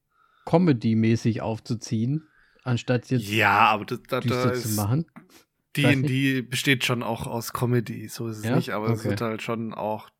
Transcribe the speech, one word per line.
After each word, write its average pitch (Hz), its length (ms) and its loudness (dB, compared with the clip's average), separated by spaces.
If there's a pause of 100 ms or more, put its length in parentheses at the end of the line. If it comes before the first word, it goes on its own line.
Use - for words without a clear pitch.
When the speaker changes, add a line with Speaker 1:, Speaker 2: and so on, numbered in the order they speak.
(440)
Speaker 1:
comedy-mäßig 117 960 4
aufzuziehen, 113 880 -4 (360)
anstatt 123 440 -2
jetzt 110 220 0
Speaker 2:
Ja, 104 300 4
aber 107 260 4
das, 120 220 -6
da, 127 120 -2
da - 0 -
Speaker 1:
düster 123 340 0
zu 117 140 -4
Speaker 2:
ist 107 80 -2
Speaker 1:
machen. 113 300 0 (680)
Ich 147 100 0
weiß 147 120 4
nicht. 135 140 0
Speaker 2:
D 135 260 0
and 127 60 -2
D - 0 -
besteht 131 420 0
schon 123 180 0
auch 113 240 -6
aus 117 260 -8
Comedy, 113 560 -2
so 117 200 -8
ist 107 100 -8
es 104 60 -10
Speaker 1:
Ja? 120 120 0
Speaker 2:
nicht, 123 140 0
aber 107 200 -2
es 110 100 0
Speaker 1:
Okay. 107 100 -4
Speaker 2:
wird 104 100 -2
halt 110 220 -4
schon 113 320 -6
auch 107 460 -6